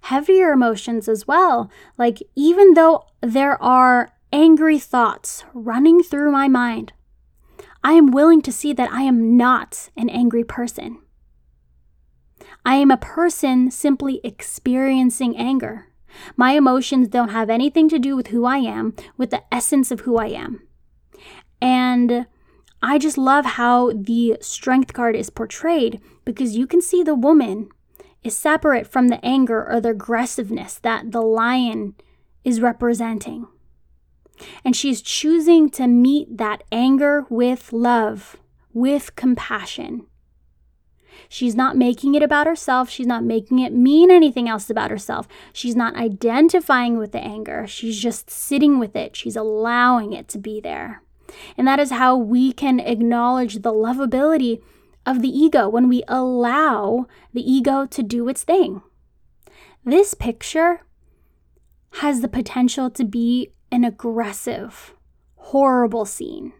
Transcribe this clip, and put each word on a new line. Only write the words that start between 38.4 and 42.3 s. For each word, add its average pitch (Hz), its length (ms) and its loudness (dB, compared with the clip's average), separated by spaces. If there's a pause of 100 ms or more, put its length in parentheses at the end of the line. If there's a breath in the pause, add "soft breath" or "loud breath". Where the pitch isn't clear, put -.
with 269 420 -2
compassion. - 920 -6 (1200 soft breath)
She's 240 260 -4
not 254 220 0
making 247 380 0
it 294 80 4
about 294 240 0